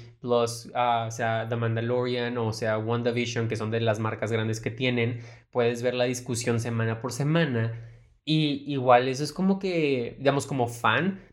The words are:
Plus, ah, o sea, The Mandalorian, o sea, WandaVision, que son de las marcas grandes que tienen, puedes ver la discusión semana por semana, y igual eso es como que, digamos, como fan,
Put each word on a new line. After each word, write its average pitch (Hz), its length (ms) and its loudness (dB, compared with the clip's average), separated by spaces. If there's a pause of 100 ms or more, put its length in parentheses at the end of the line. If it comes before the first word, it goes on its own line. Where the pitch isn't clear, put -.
(200)
Plus, 120 540 0
ah, 120 340 2
o - 40 -8
sea, 113 360 -2
The 120 80 -2
Mandalorian, 120 840 0
o 110 140 0
sea, 110 240 0
WandaVision, 117 720 0
que 113 80 -2
son 110 140 -4
de 113 100 0
las 110 200 2
marcas 110 320 -2
grandes 110 280 0
que 123 120 -4
tienen, 120 480 0 (320)
puedes 120 300 0
ver 123 120 0
la 123 100 2
discusión 120 560 -2
semana 113 400 -2
por 120 120 -6
semana, 139 720 0 (400)
y 147 460 0
igual 127 380 6
eso 131 160 -2
es 143 80 -6
como 190 280 2
que, 147 580 0
digamos, 139 260 2
como 127 240 0
fan, 139 540 0 (100)